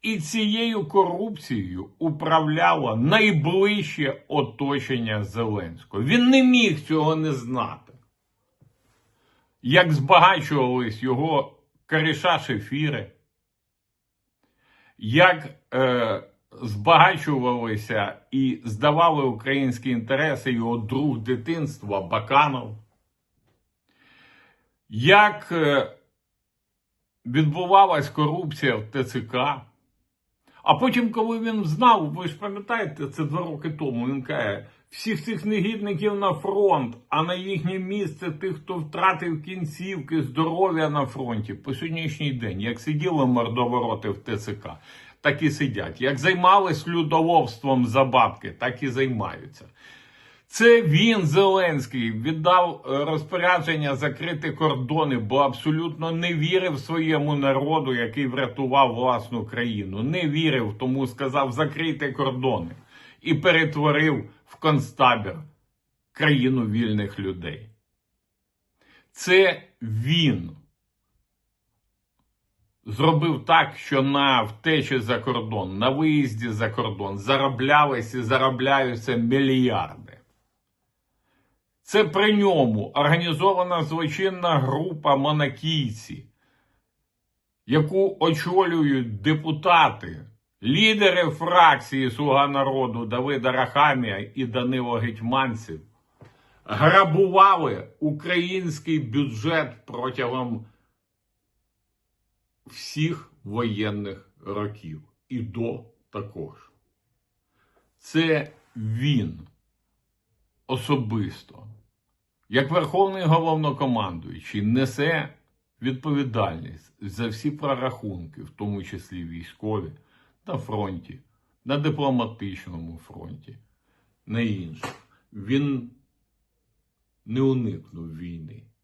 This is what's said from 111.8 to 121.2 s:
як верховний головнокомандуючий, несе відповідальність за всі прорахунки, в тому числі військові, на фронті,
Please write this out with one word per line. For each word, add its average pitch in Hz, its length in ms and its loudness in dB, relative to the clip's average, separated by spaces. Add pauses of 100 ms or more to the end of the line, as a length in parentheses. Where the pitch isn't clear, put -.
як 135 220 0
верховний 180 540 0
головнокомандуючий, 131 1400 0
несе 135 720 0 (480)
відповідальність 113 1200 -4
за 110 280 -6
всі 110 220 -4
прорахунки, 123 920 -6
в 80 80 -18
тому 101 320 -8
числі 90 420 -12
військові, 85 680 -8 (560)
на 185 120 -8
фронті, 101 640 -8 (440)